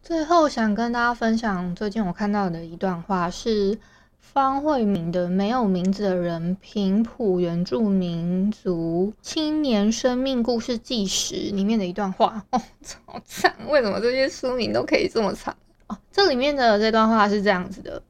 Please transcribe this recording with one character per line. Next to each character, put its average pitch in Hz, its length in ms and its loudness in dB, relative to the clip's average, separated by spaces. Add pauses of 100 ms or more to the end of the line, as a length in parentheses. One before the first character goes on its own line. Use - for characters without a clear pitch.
最 330 220 -4
后 320 240 4
想 220 260 0
跟 233 200 0
大 240 60 -2
家 240 140 2
分 226 240 0
享 185 380 -2
最 214 140 -4
近 214 160 -2
我 175 60 -2
看 208 200 -2
到 202 180 0
的 165 140 -6
一 165 140 -12
段 180 240 -2
话， 180 280 -2
是 208 480 0 (400)
方 269 440 0
慧 285 240 2
敏 170 260 0
的 175 180 0
《没 190 200 2
有 247 160 0
名 185 260 2
字 196 120 -2
的 185 120 2
人： 170 460 -2
平 202 420 0
埔 196 380 0
原 170 240 0
住 233 240 0
民 180 640 0
族 175 720 -2
青 311 400 -2
年 220 300 2
生 247 260 0
命 262 240 -2
故 233 180 0
事 233 180 -4
纪 226 280 -4
实》 - 300 -4 (180)
里 196 120 0
面 226 120 2
的 196 80 0
一 175 60 -4
段 190 200 -4
话。 214 400 0
哦， 247 100 2 (200)
超 - 440 -16
赞！ - 280 -2 (140)
为 294 140 4
什 214 100 0
么 - 80 -2
这 233 120 0
些 262 180 0
书 262 240 -4
名 220 180 -2
都 226 120 0
可 320 140 2
以 - 100 2
这 226 140 -2
么 190 120 0
长？ - 220 -10 (320)
哦， - 100 -10 (140)
这 392 160 4
里 285 80 2
面 277 200 0
的 233 220 4
这 220 140 2
段 220 160 4
话 214 220 4
是 208 120 0
这 196 80 4
样 180 200 0
子 - 120 -14
的 - 280 -12